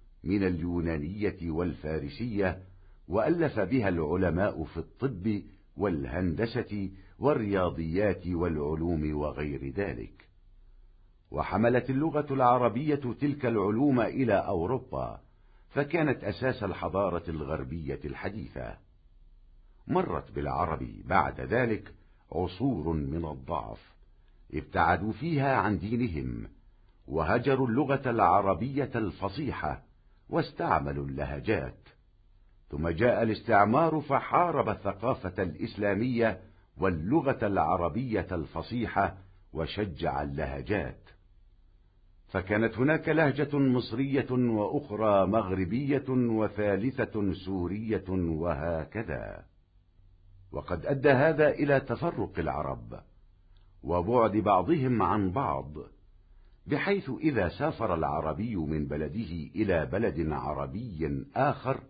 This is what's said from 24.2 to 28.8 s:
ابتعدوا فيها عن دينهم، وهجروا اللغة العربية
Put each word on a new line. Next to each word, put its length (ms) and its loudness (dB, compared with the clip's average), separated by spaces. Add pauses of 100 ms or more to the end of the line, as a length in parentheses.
ابتعدوا 580 2
فيها 440 2
عن 220 2
دينهم، 720 -2 (600)
وهجروا 600 2
اللغة 420 0
العربية 840 2